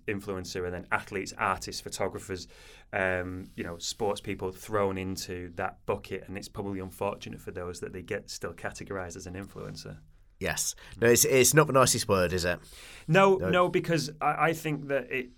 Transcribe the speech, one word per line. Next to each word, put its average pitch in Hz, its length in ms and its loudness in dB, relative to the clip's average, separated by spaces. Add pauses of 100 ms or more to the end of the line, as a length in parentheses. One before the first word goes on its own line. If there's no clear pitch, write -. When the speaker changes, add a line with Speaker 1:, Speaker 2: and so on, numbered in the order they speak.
Speaker 1:
influencer 95 560 -4
and 90 100 -4
then 90 160 -8
athletes, 101 480 -4
artists, 95 440 -2
photographers, 98 680 -6 (460)
um, 92 640 -2
you 110 80 -4
know, 85 120 -8
sports 101 440 -2
people 95 300 -4
thrown 98 460 0
into 92 580 -6
that - 300 -6
bucket. 101 420 -4
And 95 100 -8
it's - 100 -10
probably 98 320 -6
unfortunate 101 640 -6
for 98 100 -12
those 90 300 -8
that - 100 -8
they 92 120 -10
get - 260 -6
still - 240 -8
categorised 95 640 -8
as 92 100 -12
an 90 60 -10
influencer. 101 640 -10 (420)
Speaker 2:
Yes. - 360 -2 (260)
No, 117 80 8
it's, 117 160 8
it's 127 280 6
not 151 140 8
the 127 60 -2
nicest 123 340 4
word, 92 240 4
is 87 140 0
it? 87 140 0 (480)
Speaker 1:
No, 190 300 8
Speaker 2:
No. 185 120 0
Speaker 1:
no, 180 200 4
because 165 420 0 (100)
I, 151 280 2
I 165 40 2
think 151 340 -4
that 139 240 -2
it 123 260 -4